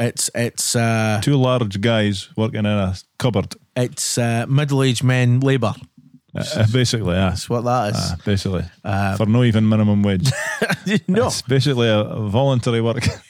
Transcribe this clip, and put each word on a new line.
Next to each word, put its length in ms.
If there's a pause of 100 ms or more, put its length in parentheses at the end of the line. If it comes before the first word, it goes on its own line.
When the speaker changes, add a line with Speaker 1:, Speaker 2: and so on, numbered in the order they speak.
Speaker 1:
it's, 340
it's, 400
uh, 480
Speaker 2:
Two 140
large 440
guys 560
working 220
in 80
a 300 (220)
cupboard. 360 (220)
Speaker 1:
It's, 420
uh, 300
middle-aged 560
men 340
labour. 360 (600)
Speaker 2:
Uh, 100 (120)
uh, 160
basically, 420
yeah. 160
Speaker 1:
That's 180
what 160
that 300
is. 20 (140)
Speaker 2:
Uh, 140
basically. 400 (200)
Speaker 1:
Uh, 320
Speaker 2:
For 100
no 180
even 240
minimum 340
wage. 260 (360)
Speaker 1:
<laughs> 420
No. 220
Speaker 2:
It's 140
basically 440
a, 140
a 280
voluntary 540
work. 240 (240)